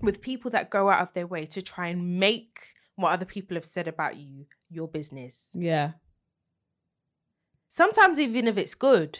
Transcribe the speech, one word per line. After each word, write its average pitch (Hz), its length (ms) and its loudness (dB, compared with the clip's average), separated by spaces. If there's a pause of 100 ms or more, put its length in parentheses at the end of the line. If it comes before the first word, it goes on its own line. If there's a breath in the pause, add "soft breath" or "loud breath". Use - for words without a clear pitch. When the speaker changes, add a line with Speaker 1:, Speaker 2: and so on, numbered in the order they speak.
Speaker 1:
with 202 220 0
people 254 300 -8
that - 180 -2
go 196 180 2
out 185 140 4
of 175 100 -6
their 175 140 -6
way 175 200 -6
to 190 140 -10
try 180 280 -8
and 175 300 -4
make 226 580 -2 (180 soft breath)
what 165 180 2
other 180 140 -2
people 190 300 -10
have 160 100 -8
said 165 220 -6
about 156 280 -6
you 139 300 -20 (240)
your 165 180 -10
business. 143 640 -10
Speaker 2:
Yeah. 160 400 0 (1800)
Speaker 1:
Sometimes 381 500 6
even 240 300 2
if 208 80 0
it's - 180 -2
good. 202 460 4